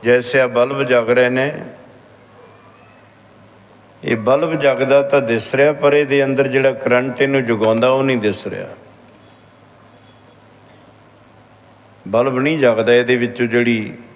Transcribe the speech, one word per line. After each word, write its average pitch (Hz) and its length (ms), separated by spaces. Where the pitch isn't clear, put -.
ਜੈਸੇ 123 360
ਆ 127 60
ਬਲਬ 120 360
ਜਗ 123 280
ਰਹੇ 123 200
ਨੇ, 131 220
ਇਹ 117 140
ਬਲਬ 139 380
ਜਗਦਾ 139 480
ਤਾਂ 139 200
ਦਿਸ 113 320
ਰਿਹਾ, 143 180
ਪਰ 147 220
ਇਹਦੇ 143 300
ਅੰਦਰ 135 240
ਜਿਹੜਾ 131 260
ਕਰੰਟ 123 480
ਇਹਨੂੰ 139 220
ਜਗਾਉਂਦਾ, 113 440
ਉਹ 135 140
ਨਹੀਂ 131 160
ਦਿਸ 104 280
ਰਿਹਾ। - 220
ਬਲਬ 123 320
ਨਹੀਂ 151 200
ਜਗਦਾ, 120 360
ਇਹਦੇ 123 220
ਵਿੱਚੋਂ 120 300
ਜਿਹੜੀ 117 520